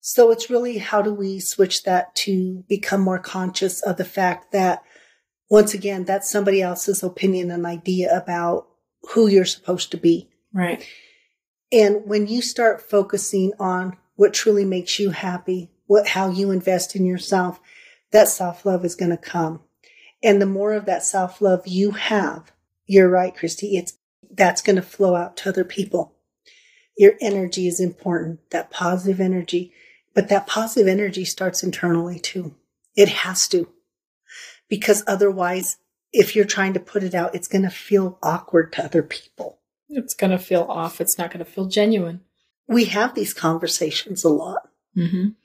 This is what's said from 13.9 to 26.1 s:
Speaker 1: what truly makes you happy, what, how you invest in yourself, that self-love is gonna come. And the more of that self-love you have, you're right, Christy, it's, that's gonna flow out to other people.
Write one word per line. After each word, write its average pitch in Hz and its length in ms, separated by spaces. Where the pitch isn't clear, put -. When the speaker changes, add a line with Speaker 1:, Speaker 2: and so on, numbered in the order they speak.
Speaker 1:
what 208 180
truly 202 320
makes 185 340
you 196 120
happy, 180 600
what, 208 220
how 190 200
you 196 220
invest 185 440
in 190 100
yourself, 180 540
that 214 160
self-love 180 560
is 175 120
gonna 170 220
come. 165 440
And 202 200
the 196 40
more 196 280
of 208 120
that 190 200
self-love 185 600
you 190 260
have, 202 600
you're 190 220
right, 185 260
Christy, 196 440
it's, 175 160
that's 175 320
gonna 190 200
flow 180 340
out 175 220
to - 120
other 185 140
people. 190 500